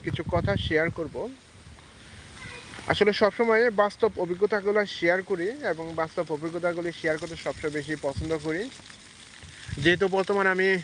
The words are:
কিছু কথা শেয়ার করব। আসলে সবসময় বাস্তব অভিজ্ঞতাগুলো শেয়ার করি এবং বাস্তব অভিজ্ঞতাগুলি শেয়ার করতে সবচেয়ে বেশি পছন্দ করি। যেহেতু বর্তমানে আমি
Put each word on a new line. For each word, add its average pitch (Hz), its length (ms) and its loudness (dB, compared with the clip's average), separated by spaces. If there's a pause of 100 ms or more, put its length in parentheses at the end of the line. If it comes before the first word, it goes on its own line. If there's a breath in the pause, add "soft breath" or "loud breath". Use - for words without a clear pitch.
কিছু 160 260 -4
কথা 175 260 2
শেয়ার 165 340 2
করব। 156 260 -8 (1700 loud breath)
আসলে 202 260 4
সবসময় 226 580 4
বাস্তব 208 480 2
অভিজ্ঞতাগুলো 202 680 2
শেয়ার 175 360 2
করি 185 260 -2 (240)
এবং 160 120 -4 (100)
বাস্তব 160 300 -2 (120)
অভিজ্ঞতাগুলি 170 560 -4
শেয়ার 160 260 0
করতে 165 180 -8
সবচেয়ে 151 420 -4
বেশি 147 240 -4
পছন্দ 156 300 -2 (140)
করি। 160 160 -2 (1200 loud breath)
যেহেতু 175 260 6
বর্তমানে 190 400 2
আমি 185 200 4 (160)